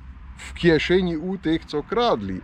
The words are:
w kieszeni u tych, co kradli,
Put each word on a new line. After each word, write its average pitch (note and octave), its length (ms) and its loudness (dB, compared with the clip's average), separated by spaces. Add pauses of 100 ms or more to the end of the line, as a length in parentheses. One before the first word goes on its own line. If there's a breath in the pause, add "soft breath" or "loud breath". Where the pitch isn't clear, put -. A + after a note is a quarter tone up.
(380)
w - 160 -14
kieszeni E3+ 640 4
u F3+ 200 -4
tych, D#3+ 280 -2
co D3 180 -4
kradli, C#3+ 600 0